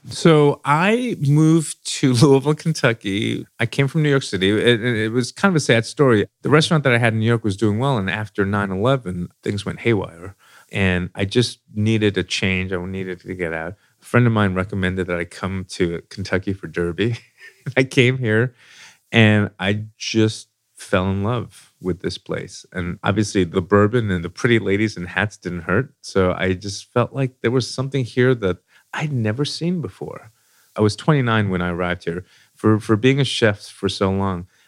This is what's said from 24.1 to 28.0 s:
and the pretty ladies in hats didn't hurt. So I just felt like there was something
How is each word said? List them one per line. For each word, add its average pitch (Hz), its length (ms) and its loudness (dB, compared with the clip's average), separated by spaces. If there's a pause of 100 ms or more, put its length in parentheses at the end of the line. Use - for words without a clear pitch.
and 90 120 -2
the 85 80 -8
pretty 120 280 0
ladies 101 400 -2
in 87 80 -8
hats 98 320 -4
didn't 87 240 -8
hurt. 92 400 -2
So 92 340 0
I 95 160 0
just 101 400 -10
felt 117 220 -2
like 131 260 -4
there 120 100 0
was 123 200 -2
something 131 340 -4